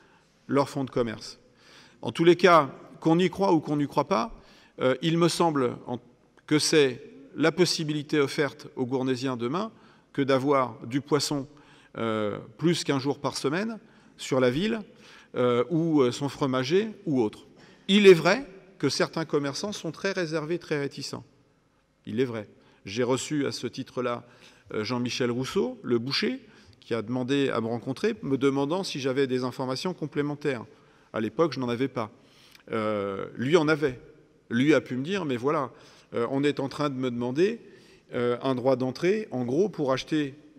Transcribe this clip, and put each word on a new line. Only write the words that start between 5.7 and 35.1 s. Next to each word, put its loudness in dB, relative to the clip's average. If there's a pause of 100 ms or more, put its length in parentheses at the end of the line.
en, -6 (480)
que 4
c'est 4 (320)
la 2
possibilité 0
offerte -2
aux -2
Gournaisiens -2
demain -4 (420)
que 0
d'avoir 2
du -2
poisson, -2 (520)
euh, -2 (180)
plus 0
qu'un 0
jour -2
par -6
semaine -4 (380)
sur -2
la 4
ville, 0 (540)
euh, 2
ou, 2
euh, 4
son -4
fromager 0 (160)
ou 2
autre. -2 (420)
Il 6
est 12
vrai 2 (300)
que 0
certains -2
commerçants -4
sont -8
très -4
réservés, -4
très -4
réticents. -8 (800)
Il -2
est 2
vrai. -6 (380)
J'ai -2
reçu 0
à -2
ce -8
titre-là, -6 (460)
euh, -4
Jean-Michel -2
Rousseau, -4
le 0
boucher, -2 (400)
qui -6
a -2
demandé 0
à -2
me -2
rencontrer, -4
me -2
demandant 0
si -8
j'avais 0
des -2
informations -4
complémentaires. -4 (480)
À -4
l'époque, 0
je -6
n'en -2
avais -2
pas. -6 (600)
Euh, -2 (100)
lui 2
en 4
avait. 0 (500)
Lui 4
a 6
pu -6
me -2
dire, -4